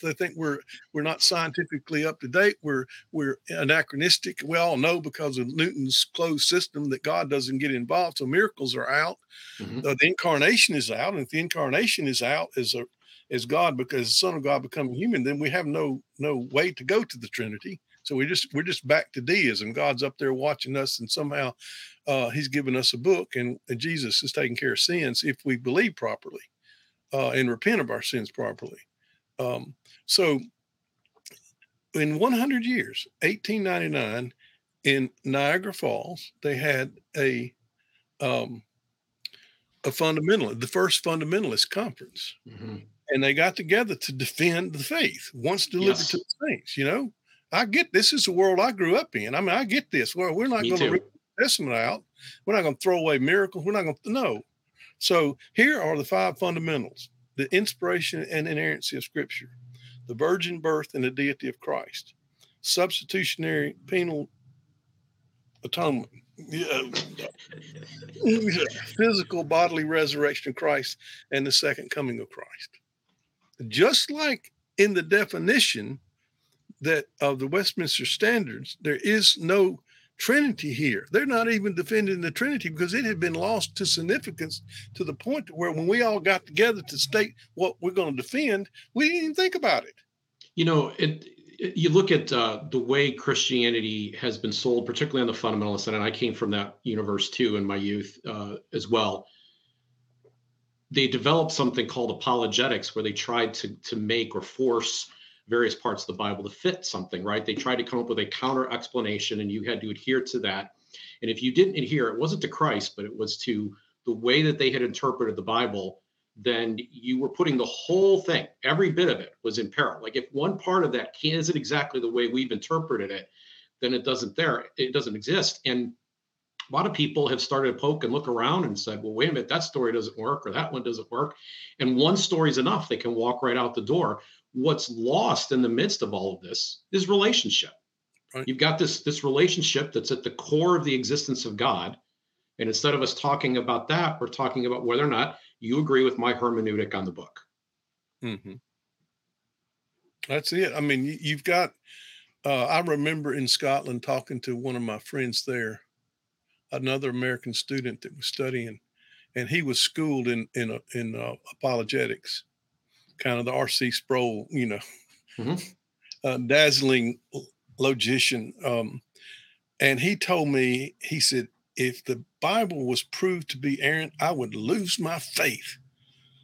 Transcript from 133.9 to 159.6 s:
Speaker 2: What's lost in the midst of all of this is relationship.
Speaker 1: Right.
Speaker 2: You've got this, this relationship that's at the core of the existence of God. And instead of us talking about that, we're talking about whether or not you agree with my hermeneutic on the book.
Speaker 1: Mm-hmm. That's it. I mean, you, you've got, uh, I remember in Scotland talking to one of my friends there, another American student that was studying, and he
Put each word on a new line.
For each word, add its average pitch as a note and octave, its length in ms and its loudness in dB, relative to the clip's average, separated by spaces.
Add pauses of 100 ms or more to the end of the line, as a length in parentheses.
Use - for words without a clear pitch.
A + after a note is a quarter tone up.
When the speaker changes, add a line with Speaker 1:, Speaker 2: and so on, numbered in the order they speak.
Speaker 2:
What's C3 360 0
lost A#2+ 600 0
in B2+ 100 4
the A#2 80 4
midst D3+ 320 0
of G#2 120 -4
all F#2+ 220 -2
of - 60 -18
this - 400 -6 (100)
is F#3 160 2
relationship. G3+ 640 2 (640)
Speaker 1:
Right. C3 140 -8
Speaker 2:
You've C3 100 -2
got D#3 200 4
this, - 260 0
this D3 200 -2
relationship D3+ 720 2
that's A#2 180 -2
at B2+ 120 -4
the A#2+ 80 -4
core E3+ 440 2
of D#3 80 0
the C#3 100 0
existence B2+ 520 -2
of G#2+ 100 -6
God. G2+ 420 -2 (640)
And A2+ 80 -2
instead C#3+ 280 2
of C3 60 0
us B2+ 120 -2
talking C#3+ 440 0
about A#2 300 -2
that, E3 320 0
we're A#2+ 80 -4
talking B2+ 380 -4
about B2 200 -2
whether B2 180 2
or D3+ 60 2
not B2+ 300 0 (200)
you A#2 200 0
agree C3+ 240 4
with B2 140 2
my A#2+ 160 2
hermeneutic A2 640 0
on F#2+ 100 -4
the F#2 60 -6
book. - 280 -18 (840)
Speaker 1:
Mm-hmm. G2+ 320 -10 (1700)
That's D3 240 -2
it. E3+ 240 0
I D3+ 60 -2
mean, C#3 240 2
you, C#3+ 160 -6
you've D3 220 -4
got, F3 300 2 (720)
uh, C3 220 0
I D#3 140 2
remember D3+ 540 0
in C3+ 140 -2
Scotland C3+ 560 0
talking C3 380 -4
to B2 140 -6
one B2 200 -6
of A#2+ 60 -4
my G#2+ 180 -6
friends B2+ 460 -4
there, A#2 360 -4 (920)
another C3+ 400 -2
American B2 420 -4
student B2+ 480 -4
that - 160 -16
was C3 80 -10
studying, B2 540 -6 (560)
and B2 120 -4
he E3 140 0